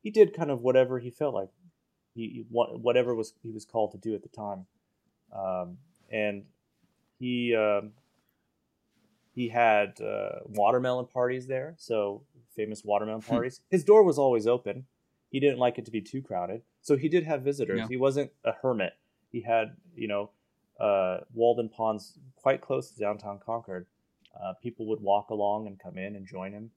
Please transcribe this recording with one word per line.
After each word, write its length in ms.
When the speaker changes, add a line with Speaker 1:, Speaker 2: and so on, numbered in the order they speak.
Speaker 1:
He 100
did 240
kind 160
of 100
whatever 380
he 100
felt 240
like, 160
he, 140
he, 220
wha-, 280
whatever 380
was, 260
he 100
was 140
called 260
to 60
do 160
at 80
the 80
time. 380
Um, 420
and 340
he, 360
um, 380
he 160
had, 500
uh, 460
watermelon 600
parties 400
there, 300
so 440
famous 300
watermelon 360
Speaker 2:
Hmm. 100
Speaker 1:
parties. 300
His 120
door 200
was 160
always 260
open. 400
He 80
didn't 180
like 220
it 60
to 60
be 100
too 200
crowded, 400
so 120
he 140
did 140
have 180
visitors. 380
Speaker 2:
Yeah. 80
Speaker 1:
He 100
wasn't 340
a 80
hermit. 420
He 100
had, 340
you 120
know, 220
uh, 420
Walden 360
Ponds 500
quite 260
close 300
to 80
downtown 400
Concord. 480
Uh, 220
people 260
would 120
walk 320
along 340
and 140
come 180
in 180
and 120
join 240
him. 260